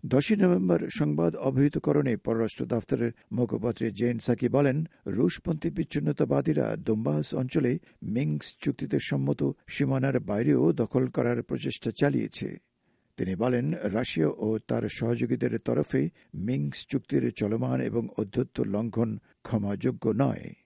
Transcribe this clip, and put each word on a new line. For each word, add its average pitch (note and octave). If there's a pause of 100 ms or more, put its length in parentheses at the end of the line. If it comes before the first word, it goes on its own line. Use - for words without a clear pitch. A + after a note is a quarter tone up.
দশই C#3+
নভেম্বর F3+
সংবাদ D#3
অবহিতকরণে C#3
পররাষ্ট্র A2+
দপ্তরের A#2 (200)
মুখপাত্র A#2
জেন A#2
সাকি A#2+
বলেন, C#3 (220)
রুশপন্থী E3
বিচ্ছিন্নতাবাদীরা C#3+
দোনবাস A#2
অঞ্চলে C3 (240)
মিনস্ক D3
চুক্তিতে C#3+
সম্মত C#3+ (240)
সীমানার C3+
বাইরেও B2
দখল B2+
করার A#2+
প্রচেষ্টা B2
চালিয়েছে। C3+ (600)
তিনি F#2+
বলেন, B2 (100)
রাশিয়া C#3 (100)
ও A2
তার A#2
সহযোগীদের A#2
তরফে C3+ (260)
মিনস্ক C3+
চুক্তির B2+
চলমান B2
এবং A#2 (100)
অধ্যত্ত G#2+
লঙ্ঘন A2 (240)
ক্ষমাযোগ্য G#2+
নয়। A#2 (120)